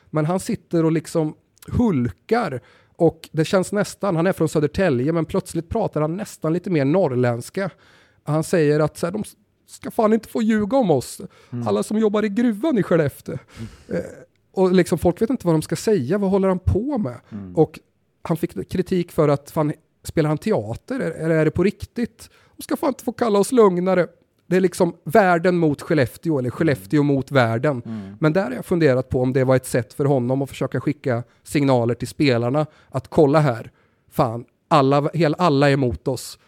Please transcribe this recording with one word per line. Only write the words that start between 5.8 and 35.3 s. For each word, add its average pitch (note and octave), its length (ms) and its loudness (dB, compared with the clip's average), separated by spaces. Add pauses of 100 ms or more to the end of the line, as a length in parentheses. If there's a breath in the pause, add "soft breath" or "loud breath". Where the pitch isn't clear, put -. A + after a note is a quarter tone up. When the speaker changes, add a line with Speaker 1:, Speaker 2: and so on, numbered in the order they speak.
Speaker 1:
han D#3 160 -2
nästan F#3+ 360 -6
lite F3 180 -4
mer D3+ 140 2
norrländska. C3+ 840 0 (540 soft breath)
Han D#3 200 -2
säger D3+ 360 2
att D3+ 160 0
så - 100 -6
här, E3+ 60 -4
"De G#3 120 -6 (420)
ska - 240 -14
fan G#3+ 220 2
inte A3+ 160 0
få B3+ 140 -4
ljuga G#3+ 340 0
om A#3+ 140 2
oss. C3 300 -2 (320 soft breath)
Speaker 2:
Mm. A#2+ 160 -6
Speaker 1:
Alla G3+ 140 0
som G#3 160 -2
jobbar G#3+ 260 0
i A3 40 0
gruvan A#3 500 0
i F3+ 40 2
Skellefteå." - 560 -2 (500 loud breath)
Speaker 2:
Mm. - 140 -6
Speaker 1:
Eh, - 80 -14 (420)
och F#3 200 2
liksom, F3 260 2
folk F3 240 0
vet A3+ 80 -2
inte B3+ 160 -4
vad E3+ 80 2
de D#3 80 0
ska - 140 -6
säga. F3+ 420 -2
Vad G3 120 -2
håller F#3+ 180 0
han F#3 100 0
på C4 400 -2
med? B2 220 -6 (120)
Speaker 2:
Mm. G2 240 -10
Speaker 1:
Och D#3 220 0 (440)
han E3 140 -4
fick - 340 -8
kritik F3+ 420 -2
för D#3 160 2
att, C#3+ 220 -2
"Fan, D3+ 220 -2 (320)
spelar D3 240 -2
han D3+ 100 0
teater? F3 600 -4
Eller D#3+ 340 -2
är, D#3+ 60 2
är D#3 40 4
det D#3 60 2
på F3 120 -4
riktigt? - 680 -6 (260 soft breath)
De - 60 -20
ska - 140 -6
fan - 120 -2
inte - 160 -6
få A#3+ 80 -4
kalla A3 260 0
oss - 140 0
lögnare." F#3 540 4 (400)
Det F3 100 0
är F#3+ 40 4
liksom F3+ 320 2 (120)
världen F3+ 520 4
mot D#3+ 260 0
Skellefteå, D3+ 560 0
eller B2 120 -4
Skellefteå D3+ 520 0
mot C#3 280 0
världen. B2 560 0
Speaker 2:
Mm. G#2 340 -12
Speaker 1:
Men D#3 120 2
där F#3 120 0
har B3+ 80 -8
jag A3 120 -10
funderat C#3 440 2
på C3+ 140 0
om B2+ 100 0
det C3 120 2
var C3 120 4
ett B2+ 100 -2
sätt - 260 -4
för D3 120 -4
honom C3+ 380 0
att C3+ 60 -6
försöka C3+ 320 -6
skicka B2 420 -4 (200 soft breath)
signaler B2+ 520 2
till B2 140 -10
spelarna C3 580 0 (240 soft breath)
att, - 180 -8
"Kolla D3 320 4
här, B2 300 -2 (400)
fan, A#2+ 340 -2 (240)
alla, C#3+ 460 4
hela, D#3 240 0